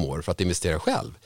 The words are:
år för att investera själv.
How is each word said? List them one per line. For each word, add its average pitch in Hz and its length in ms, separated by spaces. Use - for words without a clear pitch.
år 69 160
för 90 100
att - 100
investera 87 380
själv. 247 320